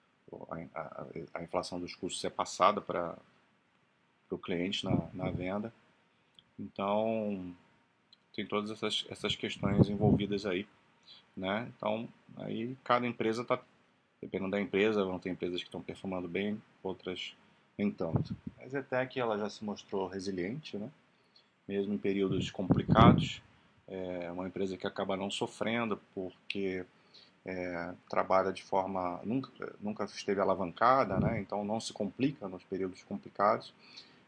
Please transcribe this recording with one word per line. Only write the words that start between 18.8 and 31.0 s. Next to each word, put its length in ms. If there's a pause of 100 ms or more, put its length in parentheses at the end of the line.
ela 200
já 100
se 160
mostrou 440
resiliente, 680
né? 120 (760)
Mesmo 280
em 40
períodos 520
complicados, 920 (460)
é 440
uma 160
empresa 280
que 120
acaba 280
não 140
sofrendo, 720 (120)
porque, 720 (640)
é, 480 (160)
trabalha 420
de 120
forma, 600
nunca, 560
nunca 260
esteve 360
alavancada, 800